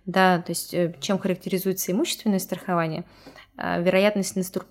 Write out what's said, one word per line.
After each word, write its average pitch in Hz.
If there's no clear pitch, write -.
да, 185
то 170
есть, -
э, 170
чем 190
характеризуется 185
имущественное 208
страхование, 170
э, 175
вероятность 190
наступ-, 185